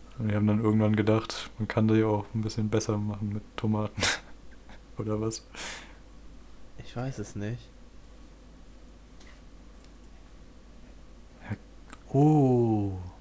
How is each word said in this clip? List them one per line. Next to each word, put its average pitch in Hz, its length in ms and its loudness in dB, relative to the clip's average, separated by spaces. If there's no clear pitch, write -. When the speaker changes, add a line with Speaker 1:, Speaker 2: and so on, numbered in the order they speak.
Speaker 1:
Und 113 100 -2
die 104 60 0
haben 107 140 4
dann 104 120 4
irgendwann 107 360 4
gedacht, 110 520 2
man 107 100 -2
kann 110 180 4
die 110 160 6
auch 104 320 0
ein 110 80 0
bisschen 107 280 -2
besser 107 280 0
machen 104 340 -4
mit 104 100 -6
Tomaten. 107 460 0
<laughs> - 500 -16
Oder 107 220 -2
was? 110 260 -4
Speaker 2:
Ich - 180 -14
weiß 127 240 -4
es - 160 -10
nicht. 107 260 -6
Speaker 1:
Ja. 107 80 -6
Oh. 123 840 6